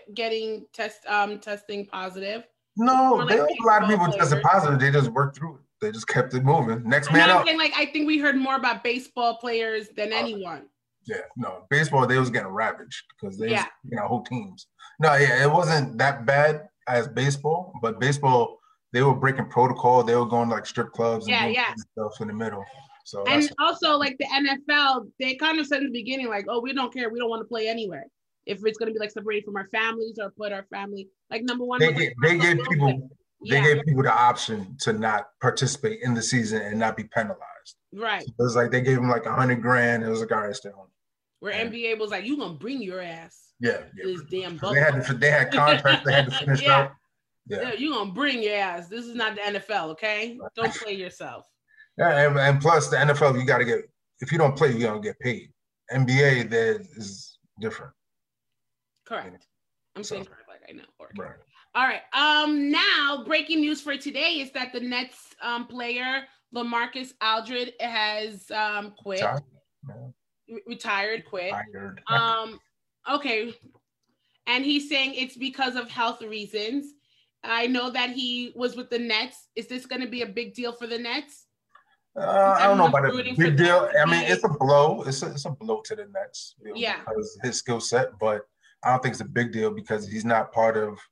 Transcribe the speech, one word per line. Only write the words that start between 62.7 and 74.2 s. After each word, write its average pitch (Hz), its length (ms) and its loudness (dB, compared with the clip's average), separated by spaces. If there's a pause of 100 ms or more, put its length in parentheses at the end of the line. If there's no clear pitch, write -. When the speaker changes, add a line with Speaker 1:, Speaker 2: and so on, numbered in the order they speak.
Speaker 1:
now, 302 560 2
breaking 311 340 0
news 302 200 0
for 277 160 -6
today 294 440 -4
is 262 120 -10
that 254 200 -8
the 247 80 -8
Nets, 247 640 -8
um, 240 240 -6
player, 247 600 -6 (280)
LaMarcus 240 580 -6 (100)
Aldridge, 226 580 -2
has, 214 720 -4
um, 208 420 -4
quit. 196 280 -6
Speaker 2:
Retired. 131 220 -2 (460)
Yeah. 101 60 -16 (540)
Speaker 1:
Re-, 226 180 -14
retired, 214 600 -6
quit. 185 260 -8 (200)
Speaker 2:
Retired. 196 340 -14
Speaker 1:
Um, 226 540 0 (480)
okay. 240 440 -2 (920)